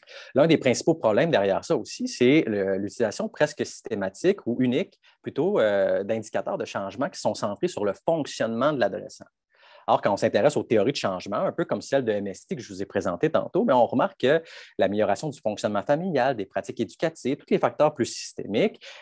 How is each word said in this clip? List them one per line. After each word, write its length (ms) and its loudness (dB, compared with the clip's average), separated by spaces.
L'un 120 6
des 100 6
principaux 380 2
problèmes 360 2
derrière 340 2
ça 100 0
aussi, 320 -6
c'est 400 6
le, 300 0
l'utilisation 500 -2
presque 380 -2
systématique 840 -4
ou 140 -2
unique, 360 0
plutôt, 380 0
euh, 460 2
d'indicateurs 520 -4
de 60 -6
changement 460 -6
qui 100 -14
sont 140 -2
centrés 340 -4
sur 160 -6
le 80 0
fonctionnement 800 -2
de 80 -4
l'adolescent. 460 -4
Or, 120 4
quand 100 0
on 60 0
s'intéresse 400 2
aux 60 0
théories 280 2
de 60 -10
changement, 400 -4
un 160 -2
peu 100 -4
comme 180 -4
celle 220 -2
de 80 0
M 160 -2
S 180 -12
T 120 -8
que 40 -10
je 120 -16
vous 80 -10
ai 40 -4
présentée 440 -2
tantôt, 340 0
mais 80 2
on 160 6
remarque 320 -2
que 240 2
l'amélioration 520 0
du 100 -10
fonctionnement 420 -2
familial, 540 0
des 100 -6
pratiques 360 -6
éducatives, 560 -4
tous 140 -20
les 60 4
facteurs 380 2
plus 80 -2
systémiques, 840 -4